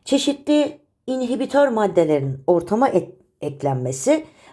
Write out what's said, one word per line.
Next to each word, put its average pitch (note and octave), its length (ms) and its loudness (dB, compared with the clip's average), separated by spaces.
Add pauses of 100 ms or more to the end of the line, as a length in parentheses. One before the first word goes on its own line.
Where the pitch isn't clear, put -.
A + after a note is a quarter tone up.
çeşitli C#4+ 760 0 (260)
inhibitör B3+ 600 0
maddelerin D#3+ 800 0
ortama F#3+ 420 2
et-, - 260 -2 (260)
eklenmesi C#3 840 -2 (260)